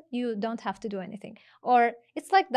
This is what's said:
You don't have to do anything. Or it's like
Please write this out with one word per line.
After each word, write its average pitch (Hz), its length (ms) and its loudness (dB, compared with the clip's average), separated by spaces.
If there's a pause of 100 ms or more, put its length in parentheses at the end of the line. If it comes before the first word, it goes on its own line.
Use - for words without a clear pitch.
(120)
You 240 240 -4 (100)
don't 226 220 -6
have 196 140 -6
to 226 80 -8
do 196 100 -8
anything. - 380 -14 (240)
Or 247 180 4 (380)
it's - 200 -10
like 381 200 2